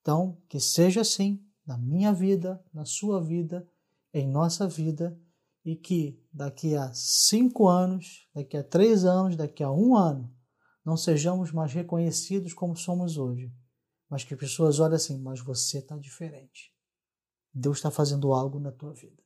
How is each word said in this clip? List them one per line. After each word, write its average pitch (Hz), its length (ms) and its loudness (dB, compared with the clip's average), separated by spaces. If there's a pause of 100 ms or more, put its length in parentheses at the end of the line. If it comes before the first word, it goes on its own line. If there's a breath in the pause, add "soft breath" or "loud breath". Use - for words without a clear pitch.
Então, 170 480 -2
que 143 120 -8
seja 185 400 4
assim 202 440 0 (220)
na 127 120 -8
minha 165 340 0
vida, 185 500 0 (100)
na 151 120 -10
sua 202 360 -2
vida, 170 480 -4 (440)
em 139 160 -2
nossa 165 400 0
vida, 160 500 -4 (460)
e 165 120 -6
que 160 440 -4 (120)
daqui 151 420 -4
a 135 180 -4
cinco 226 760 4
anos, 185 640 0
daqui 143 220 -8
a 139 80 -4
três 202 400 6
anos, 185 320 4
daqui 151 260 -4
a 139 80 -2
um 220 260 6
ano, 139 360 2 (520)
não 160 120 0
sejamos 165 560 0
mais 160 200 -4
reconhecidos 170 800 -4
como 175 240 -6
somos 180 400 -4
hoje, 127 360 -6 (560)
mas 143 160 -8
que - 100 -10
as 131 60 -14
pessoas 147 400 2
olhem 160 160 4
assim: 147 220 -4
mas 131 220 -10
você 131 400 -6
tá 151 160 -14
diferente. 139 760 -18 (800)
Deus 139 260 -2
tá 151 100 -2
fazendo 143 420 0
algo 135 260 -2
na 139 140 -8
tua 147 200 -16
vida. - 340 -20